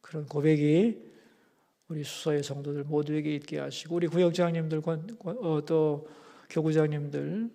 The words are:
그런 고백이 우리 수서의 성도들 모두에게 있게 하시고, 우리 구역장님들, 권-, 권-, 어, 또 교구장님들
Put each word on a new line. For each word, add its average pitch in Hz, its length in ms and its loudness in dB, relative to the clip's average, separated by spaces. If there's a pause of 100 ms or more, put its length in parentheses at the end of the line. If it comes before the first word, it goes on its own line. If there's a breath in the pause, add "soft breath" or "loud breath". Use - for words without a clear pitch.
그런 151 260 -8
고백이 151 720 4 (840 loud breath)
우리 151 160 -8
수서의 147 400 -2
성도들 143 400 -6
모두에게 151 540 0
있게 147 240 -8
하시고, 139 340 -6
우리 175 140 2
구역장님들, 165 720 2
권-, 165 400 -4
권-, 185 180 -6
어, 156 260 0
또 151 440 2 (420 loud breath)
교구장님들 151 1040 0